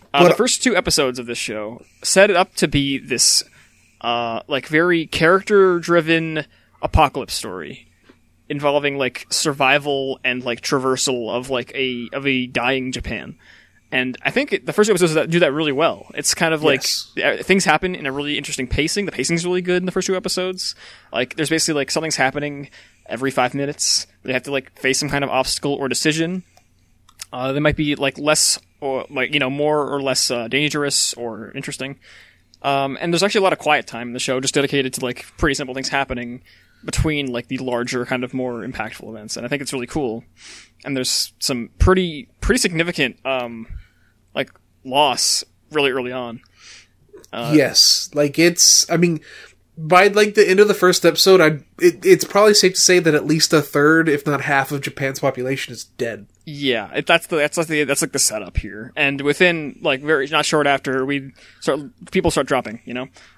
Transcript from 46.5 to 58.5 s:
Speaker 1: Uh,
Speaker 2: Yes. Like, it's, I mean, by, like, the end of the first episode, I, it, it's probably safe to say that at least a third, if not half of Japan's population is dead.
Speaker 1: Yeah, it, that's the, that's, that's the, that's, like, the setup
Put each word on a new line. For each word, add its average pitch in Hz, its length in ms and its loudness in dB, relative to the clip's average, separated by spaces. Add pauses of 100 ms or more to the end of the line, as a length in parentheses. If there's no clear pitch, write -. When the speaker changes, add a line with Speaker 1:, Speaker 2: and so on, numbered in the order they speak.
Speaker 1:
Uh, 117 240 -2
Speaker 2:
Yes. - 580 2
Like, 143 260 2
it's, - 500 4
I 170 80 2
mean, 170 220 2 (580)
by, 180 300 6
like, 208 260 4
the 190 160 6
end 190 100 6
of 208 80 8
the 202 60 2
first 180 320 4
episode, 185 340 6
I, 156 200 4 (200)
it, 175 260 2
it's 180 200 6
probably 208 300 6
safe 185 180 4
to - 60 -4
say 180 200 4
that 160 140 4
at 147 140 0
least 156 260 2
a 151 80 4
third, 160 480 4
if 147 160 0
not 143 160 -2
half 139 300 0
of 143 100 -4
Japan's 135 380 -6
population 131 540 -4
is - 100 -12
dead. 107 420 -8 (200)
Speaker 1:
Yeah, 135 480 -4
it, 147 120 -4
that's 170 220 2
the, 170 100 -2
that's, 147 180 -2
that's 160 140 -2
the, 151 160 0
that's, 139 160 -2
like, 160 100 -4
the 135 80 -4
setup 104 380 -4